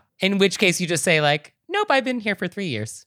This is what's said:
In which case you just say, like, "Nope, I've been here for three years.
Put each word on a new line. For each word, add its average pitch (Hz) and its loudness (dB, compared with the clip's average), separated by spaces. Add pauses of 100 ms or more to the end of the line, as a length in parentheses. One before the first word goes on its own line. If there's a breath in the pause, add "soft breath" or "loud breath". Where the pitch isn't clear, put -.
(200)
In 196 0
which 190 2
case 185 2
you 175 -2
just 165 -2
say, 160 4
like, 151 0 (140)
"Nope, 415 -2
I've 269 2
been 247 -4
here 208 -4
for 185 -4
three 196 -6
years. 110 -8